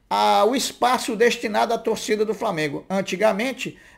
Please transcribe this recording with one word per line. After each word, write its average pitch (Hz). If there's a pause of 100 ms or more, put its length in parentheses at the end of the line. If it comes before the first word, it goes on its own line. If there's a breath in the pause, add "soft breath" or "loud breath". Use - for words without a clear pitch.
a, 202
o 220
espaço 240
destinado 226
à 233
torcida 214
do 214
Flamengo. 156
Antigamente, 196 (200 loud breath)